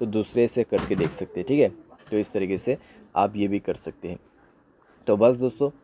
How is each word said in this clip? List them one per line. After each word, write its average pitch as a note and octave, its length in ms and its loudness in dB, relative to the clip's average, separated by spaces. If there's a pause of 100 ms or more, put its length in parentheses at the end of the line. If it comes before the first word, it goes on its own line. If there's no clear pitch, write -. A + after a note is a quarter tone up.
तो A#2+ 60 -2
दूसरे A2 420 2
से A#2 160 0
करके G2 320 -2
देख E2+ 160 0
सकते - 280 -8
हैं, F#2 80 -6
ठीक C#3+ 120 2
है। A2 80 6 (420)
तो G#2+ 80 0
इस G#2 140 -2
तरीके F#2+ 260 -2
से B2 180 -2 (400)
आप G2+ 200 0
ये G2+ 120 0
भी G2 100 0
कर F#2 180 -4
सकते - 320 -12
हैं। F2+ 100 -10 (880)
तो G#2+ 100 4
बस A#2 200 6
दोस्तों B2+ 340 -2 (140)